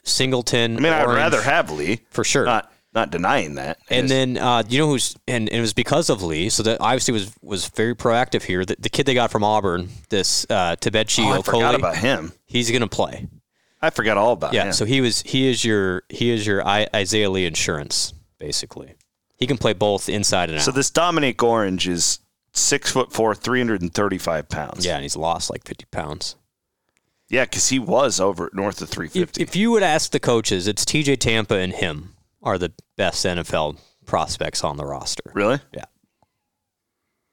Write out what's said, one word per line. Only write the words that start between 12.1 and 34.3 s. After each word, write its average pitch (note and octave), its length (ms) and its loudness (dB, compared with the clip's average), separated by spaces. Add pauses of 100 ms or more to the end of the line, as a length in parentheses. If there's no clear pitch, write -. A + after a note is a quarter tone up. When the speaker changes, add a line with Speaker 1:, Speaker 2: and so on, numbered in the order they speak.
Speaker 1:
he's A#2+ 240 -2
gonna A#2+ 160 2
play. - 400 -4 (560)
Speaker 2:
I D#3+ 80 2
forgot G#2+ 280 2
all A2+ 140 4
about E2+ 200 -2
Speaker 1:
Yeah, G#2 140 2
Speaker 2:
him. G2 80 -2
Speaker 1:
so - 100 0
he C3 160 2
was, A#2+ 220 2
he C3 260 0
is A#2+ 160 0
your, G2 440 2
he A#2 220 0
is A2 160 0
your G2 180 0
I, G#2 300 2
Isaiah G#2 360 2
Lee F#2 160 0
insurance, D2+ 640 -2 (260)
basically. - 560 -10 (440)
He B2+ 80 0
can B2+ 120 0
play A2+ 140 2
both G2+ 360 2
inside F#2 420 0
and D#2 80 -4
out. - 60 0
Speaker 2:
So - 60 2
this C3 200 0
Dominic D#3+ 520 2
Orange G2 460 2
is F2 300 0 (340)
six-foot-four, A#2+ 800 0
three A#2+ 240 -2
hundred A2+ 220 0
and F2 140 -4
thirty-five F2+ 560 -2
pounds. - 340 -6
Speaker 1:
Yeah, F2 120 -2
and C#2 60 -6
he's C#2+ 140 -8
lost, D#2+ 340 -2
like, - 140 -10
fifty - 260 -14
pounds. - 460 -8 (920)
Speaker 2:
Yeah, B2+ 160 2
'cause - 240 -2
he C3+ 80 2
was B2 420 2
over F#2 320 0
north G2 300 -4
of - 80 -12
three - 180 -8
fifty. - 320 -4
Speaker 1:
If, D#3+ 100 -2
if - 60 -4
you G#3+ 140 2
would A3 140 4
ask D#3 260 0
the D3 100 0
coaches, G#2+ 480 0
it's - 160 -2
T D3+ 200 0
J C#3 120 2
Tampa A2+ 380 2
and F#2 180 0
him E2 440 -6 (260)
are G2+ 160 0
the F2 140 -2 (260)
best F#2 260 0
N F2 140 0
F D#2+ 160 -6
L D#2 220 -2 (280)
prospects - 580 -4